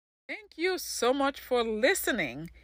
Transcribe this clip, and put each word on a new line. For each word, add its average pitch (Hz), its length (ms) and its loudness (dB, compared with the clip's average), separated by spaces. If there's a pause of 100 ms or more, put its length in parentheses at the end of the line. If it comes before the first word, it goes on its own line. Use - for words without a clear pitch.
(280)
Thank 403 280 -12
you 349 220 -2
so - 340 0
much 277 280 0
for 240 240 0
listening. 214 880 0 (140)